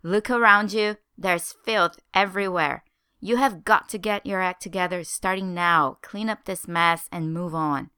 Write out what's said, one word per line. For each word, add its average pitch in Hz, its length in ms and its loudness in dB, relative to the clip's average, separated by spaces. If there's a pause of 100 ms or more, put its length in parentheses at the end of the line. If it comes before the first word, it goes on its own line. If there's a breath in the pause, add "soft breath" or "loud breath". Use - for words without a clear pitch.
Look 202 260 -2
around 214 460 4
you, 214 240 0 (180)
there's 175 380 -2 (100)
filth 202 360 0 (160)
everywhere. 185 680 0 (360)
You 233 180 0
have 240 260 0
got 214 260 2
to 214 100 -6
get 202 260 -4
your 190 160 -2
act 185 220 -4
together 180 400 -4
starting 190 500 -4
now. 170 480 2
Clean 214 260 -6
up 214 180 -6
this - 220 -8
mess 170 440 2
and 160 200 -4
move 170 220 -6
on. 151 440 -2